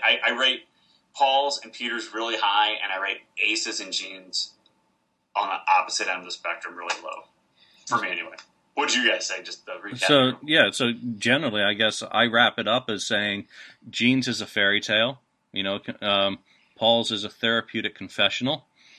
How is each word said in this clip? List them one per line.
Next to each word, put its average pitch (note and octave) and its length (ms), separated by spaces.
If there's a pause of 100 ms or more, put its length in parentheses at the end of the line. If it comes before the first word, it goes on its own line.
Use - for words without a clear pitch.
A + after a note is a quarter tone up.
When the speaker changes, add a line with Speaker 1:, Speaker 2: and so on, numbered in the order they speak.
Speaker 1:
I, A#2 240
I A#2+ 120
rate B2+ 260 (500)
Paul's C3+ 480
and A#2+ 100
Peter's A#2 400
really A2+ 260
high, G#2+ 340 (100)
and G2+ 80
I F#2+ 100
rate F#2+ 200 (220)
Ace's A2 360
and F#2+ 120
Gene's F#2 600 (840)
on G2+ 140
the F#2+ 220
opposite F#2+ 360
end F#2 120
of F2+ 60
the F2+ 60
spectrum F2 440
really F2 280
low. - 200 (640)
For - 100
me, G2+ 140
anyway. E2 240 (440)
What'd - 160
you A#2+ 140
guys - 180
say? F#2+ 160
Just - 220
the F#2 80
recap. G2+ 260
Speaker 2:
So, C3+ 320 (120)
yeah, D3 280
so A#2+ 200 (260)
generally, A#2 440
I G2+ 120
guess G#2+ 280 (100)
I A2 160
wrap A#2 320
it G#2+ 80
up A#2+ 220
as G2+ 160
saying G#2 420 (420)
Gene's B2 380
is A2 140
a G2+ 60
fairy G2+ 340
tale, A#2 380 (320)
you G2 120
know, G2 220
c-, A#2+ 160
um, G2 380 (380)
Paul's A2+ 340
is G#2 140
a G2+ 40
therapeutic A2+ 680
confessional. G#2+ 680 (340)